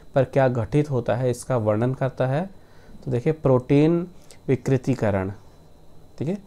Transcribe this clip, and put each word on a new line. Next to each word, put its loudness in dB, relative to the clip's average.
पर 4
क्या 2
घटित 0
होता 0
है, 0
इसका -4
वर्णन 0
करता -2
है? -2
तो -4
देखिए, 0
प्रोटीन 2
विकृतीकरण, 0
ठीक -4
है, -4